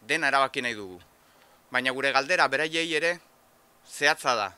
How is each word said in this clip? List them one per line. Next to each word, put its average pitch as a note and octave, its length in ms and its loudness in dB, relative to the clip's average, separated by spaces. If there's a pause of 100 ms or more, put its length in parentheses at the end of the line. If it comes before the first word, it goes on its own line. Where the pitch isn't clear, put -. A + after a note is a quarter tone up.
Dena C#3+ 260 -2
erabaki C3+ 340 2
nahi A#2+ 140 -4
dugu. F#2 240 -14 (720)
Baina B2+ 240 0
gure C3+ 160 0
galdera C#3+ 400 2
beraiei D#3+ 440 -2
ere E3+ 240 -2 (680)
zehatza C#3+ 480 0
da. G#2 220 -2